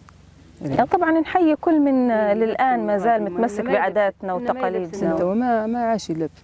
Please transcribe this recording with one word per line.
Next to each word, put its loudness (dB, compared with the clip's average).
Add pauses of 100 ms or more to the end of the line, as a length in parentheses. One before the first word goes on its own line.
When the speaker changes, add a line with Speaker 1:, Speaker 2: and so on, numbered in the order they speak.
(600)
Speaker 1:
يعني 0
طبعًا 2
نحيي 2
كل 2
من 2
Speaker 2:
إيه، 2
Speaker 1:
للآن 0
ما 0
زال 2
Speaker 2:
ما -4
Speaker 1:
متمسك -2
Speaker 2:
ما -2
يلبس-، 0
Speaker 1:
بعاداتنا 0
Speaker 2:
إحنا -6
ما 0
Speaker 1:
وتقاليدنا. -2
Speaker 2:
يلبسن -2
تو، 0
ما، 0
ما -4
عاش -2
يلبس، -4 (120)